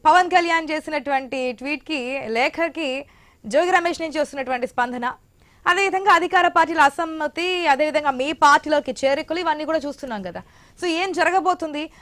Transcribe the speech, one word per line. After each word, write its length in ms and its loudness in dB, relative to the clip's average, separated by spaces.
పవన్ 240 6
కళ్యాణ్ 420 2
చేసినటువంటి 800 -4
ట్వీట్ 320 -8
కి, 420 -6
లేఖకి 800 -4
జోగి 260 2
రమేష్ 300 0
నుంచి 180 -6
వస్తున్నటువంటి 480 -4
స్పందన, 460 -4
అదేవిధంగా 460 2
అధికార 340 4
పార్టీల 320 2
అసమ్మతి, 880 0
అదేవిధంగా 440 2
మీ 200 -2
పార్టీలోకి 600 4
చేరికలు, 480 -2
ఇవన్నీ 260 -2
కూడా 120 0
చూస్తున్నాం 440 -8
కదా. 200 -12
So 60 -2
ఏం 240 -2
జరగబోతుంది? 760 0